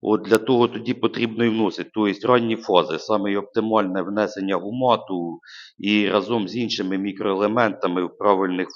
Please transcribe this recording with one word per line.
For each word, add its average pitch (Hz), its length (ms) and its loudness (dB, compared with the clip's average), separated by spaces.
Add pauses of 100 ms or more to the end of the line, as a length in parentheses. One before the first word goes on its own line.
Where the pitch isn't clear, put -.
От 104 220 0
для 110 160 4
того 120 300 2
тоді 117 260 -4
потрібно 117 500 -2
і 117 40 4
вносить. 107 460 -2
Тобто 107 340 0
ранні 117 280 4
фази, 87 420 2
саме 101 340 -2
і 101 40 0
оптимальне 101 640 -2
внесення 98 540 -2
гумату 95 840 -2 (380)
і 104 300 2
разом 101 400 0
з 101 80 -8
іншими 101 420 -4
мікроелементами 98 1040 0
в - 140 -10
правильних 95 580 2